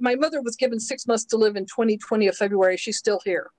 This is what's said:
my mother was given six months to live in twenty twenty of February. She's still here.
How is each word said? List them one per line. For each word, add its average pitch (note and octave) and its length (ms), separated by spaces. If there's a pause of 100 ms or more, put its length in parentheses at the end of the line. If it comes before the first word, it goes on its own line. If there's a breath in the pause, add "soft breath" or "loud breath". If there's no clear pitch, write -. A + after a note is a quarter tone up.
my B3 160
mother D#4 260
was A#3 140
given A#3 240
six - 260
months A3+ 200
to A3+ 100
live G#3+ 200
in F#3+ 100
twenty A3 320
twenty G#3+ 280
of F#3 100
February. F#3+ 420
She's G#3+ 180
still G3+ 280
here. F3+ 340